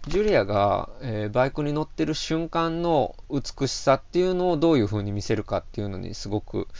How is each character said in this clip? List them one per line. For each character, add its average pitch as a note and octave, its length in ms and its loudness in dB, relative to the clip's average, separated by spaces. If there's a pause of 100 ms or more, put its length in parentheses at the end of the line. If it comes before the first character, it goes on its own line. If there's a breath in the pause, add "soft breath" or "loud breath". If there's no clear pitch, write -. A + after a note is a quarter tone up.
ジ E3+ 120 2
ュ - 20 4
リ G#3+ 120 4
ア A2 120 4
が、 G2 420 2 (140)
え G#2+ 260 -4
ー、 - 20 -8
バ B2 160 4
イ C#3 40 0
ク D3+ 120 -4
に D3 120 -2
乗 D3+ 80 -2
っ - 60 -8
て - 180 -2
る D#3 80 0
瞬 D#3+ 340 -2
間 E3 320 -2
の D#3+ 340 2 (160)
美 C3+ 380 -2
し - 40 -6
さ - 220 4
っ C3+ 60 2
て - 180 -4
い F3+ 40 6
う F#3 120 2
の F3+ 180 2
を E3 40 2
ど E3 160 4
う D3+ 60 6
い - 20 4
う G#2 60 4
風 G#2 180 -2
に G2+ 80 -4
見 G2+ 80 -4
せ A2 160 0
る G#2 80 -2
か G2 140 -2
っ - 120 -8
て - 120 -6
い - 20 -2
う G2+ 60 -4
の F#2+ 80 -6
に F2+ 160 -8
す - 160 -10
ご G#2 100 0
く G2 260 -4 (140)